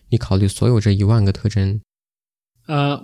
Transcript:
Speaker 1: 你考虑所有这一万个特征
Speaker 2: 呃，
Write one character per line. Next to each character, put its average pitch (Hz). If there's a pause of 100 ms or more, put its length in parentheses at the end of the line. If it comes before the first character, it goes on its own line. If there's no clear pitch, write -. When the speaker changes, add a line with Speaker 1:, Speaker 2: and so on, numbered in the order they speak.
(100)
Speaker 1:
你 113
考 -
虑 98
所 104
有 120
这 101
一 98
万 107
个 98
特 -
征 101 (880)
Speaker 2:
呃， 143